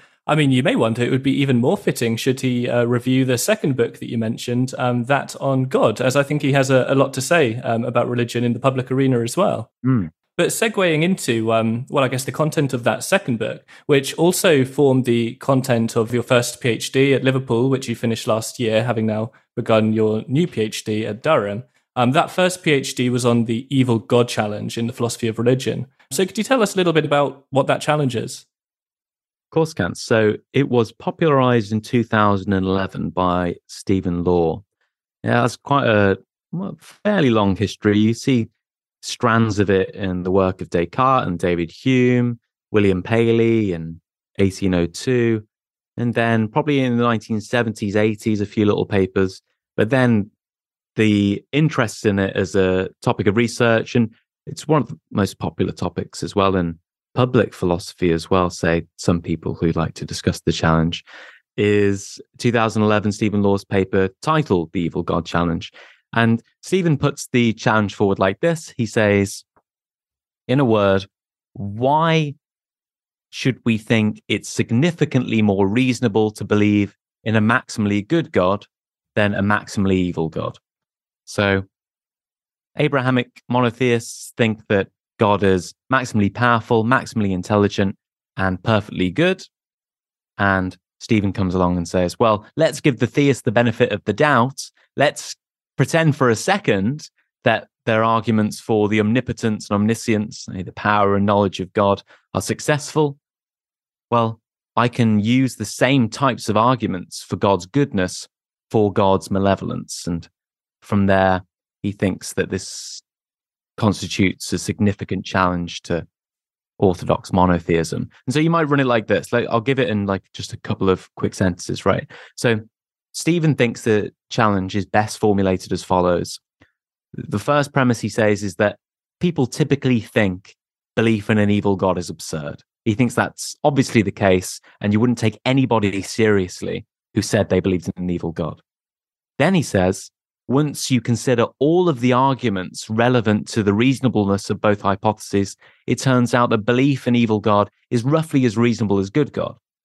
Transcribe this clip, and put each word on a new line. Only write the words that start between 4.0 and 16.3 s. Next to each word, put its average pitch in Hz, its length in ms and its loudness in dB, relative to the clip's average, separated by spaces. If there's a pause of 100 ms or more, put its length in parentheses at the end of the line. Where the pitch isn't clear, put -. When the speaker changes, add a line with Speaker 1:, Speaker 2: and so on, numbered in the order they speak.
Speaker 1:
you 120 80 -6
mentioned, 120 640 -4
um, 123 260 -2
that 139 340 -2
on 135 260 0
God, 131 360 2
as 123 160 0
I 143 60 4
think 147 180 -2
he 139 120 0
has 135 180 2
a, 127 180 4
a 139 60 0
lot 135 180 2
to 131 80 -6
say, 131 360 2
um, 117 280 -2
about 120 240 -2
religion 120 340 -2
in 120 120 2
the - 40 -6
public 131 320 -2
arena 131 300 2
as 117 160 -4
well. 135 340 -2 (140)
Speaker 2:
Mm. 117 280 0 (260)
Speaker 1:
But 170 100 2
segueing 180 540 0
into, 113 500 0
um, 113 380 0
well, 139 140 0
I 127 40 0
guess 131 160 -6
the 127 80 -8
content 151 400 -2
of 120 120 -4
that 113 200 -2
second 139 340 -2
book, - 280 -8 (180)
which 139 300 0
also 165 500 2
formed 131 400 2
the 117 300 0
content 123 600 0
of 117 200 -2
your 117 80 0
first - 400 -2